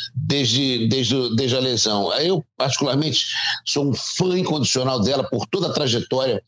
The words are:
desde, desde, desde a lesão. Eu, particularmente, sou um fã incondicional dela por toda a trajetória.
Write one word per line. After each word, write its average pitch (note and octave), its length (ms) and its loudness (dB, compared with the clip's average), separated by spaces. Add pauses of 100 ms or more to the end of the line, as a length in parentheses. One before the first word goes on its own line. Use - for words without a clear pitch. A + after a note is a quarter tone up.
(140)
desde, B2 720 2
desde, B2 480 0
desde C3 220 2
a - 20 2
lesão. A2 600 0
Eu, E3+ 240 0 (120)
particularmente, C#3 680 0 (400)
sou C#3+ 240 0
um - 20 2
fã F3+ 460 0
incondicional C3 600 0
dela C#3 240 2
por A#2+ 220 -4
toda F3 200 -2
a C3 60 -4
trajetória. B2+ 760 0